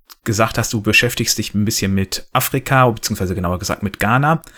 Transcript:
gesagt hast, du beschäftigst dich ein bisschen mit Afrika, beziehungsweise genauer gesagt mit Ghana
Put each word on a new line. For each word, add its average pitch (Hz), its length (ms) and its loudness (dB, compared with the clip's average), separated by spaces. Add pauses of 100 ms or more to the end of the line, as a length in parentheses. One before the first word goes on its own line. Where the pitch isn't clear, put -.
(240)
gesagt 110 340 0
hast, 110 140 -2
du 113 80 -2
beschäftigst 120 560 0
dich - 180 -6
ein 104 100 2
bisschen 101 280 0
mit - 400 -2
Afrika, 131 580 2
beziehungsweise 98 440 -4
genauer 90 240 -2
gesagt 101 240 -4
mit 101 160 -4
Ghana 143 420 2 (180)